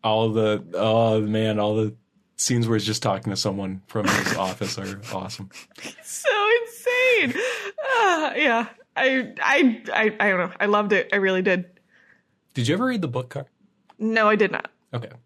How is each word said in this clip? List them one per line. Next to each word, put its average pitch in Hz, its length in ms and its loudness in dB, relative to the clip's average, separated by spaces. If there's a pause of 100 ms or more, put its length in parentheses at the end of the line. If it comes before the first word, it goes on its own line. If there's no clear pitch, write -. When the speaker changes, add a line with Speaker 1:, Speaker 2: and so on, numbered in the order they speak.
Speaker 1:
All 110 280 2
the, 107 340 0 (100)
oh 110 460 4
man, 107 380 0
all 107 180 0
the 110 180 -2 (420)
scenes 120 300 0
where 113 100 2
he's 101 100 -2
just 107 160 -4
talking 101 280 -2
to 98 60 -4
someone 95 500 -4
from 104 220 -4
his - 280 0
<laughs> - 20 -6
office 95 400 -4
are 98 220 -10 (120)
awesome. 95 380 -10 (520)
Speaker 2:
So - 260 -6 (340)
insane. 480 680 0 (680)
Uh, 339 360 2
yeah. 233 320 2 (280)
I, 262 360 0 (100)
I, 262 400 4 (100)
I, 214 280 0
I 208 100 4
don't 185 80 2
know. 180 200 -2
I 208 80 0
loved 208 260 2
it. - 200 2
I 202 40 2
really 190 260 2
did. 185 240 2 (880)
Speaker 1:
Did 120 140 0
you 156 60 4
ever 233 120 0
read 240 160 -2
the 151 60 -4
book, 123 220 -6
Car? 139 160 -10 (520)
Speaker 2:
No, 220 300 2
I 214 80 6
did 208 160 4
not. - 180 -6 (240)
Speaker 1:
Okay. 117 160 -6 (160)